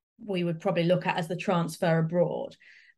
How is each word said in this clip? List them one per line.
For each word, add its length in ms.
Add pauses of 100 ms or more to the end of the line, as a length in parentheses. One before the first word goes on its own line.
(240)
we 200
would 160
probably 240
look 220
at 120
as 100
the 80
transfer 640
abroad. 580 (420)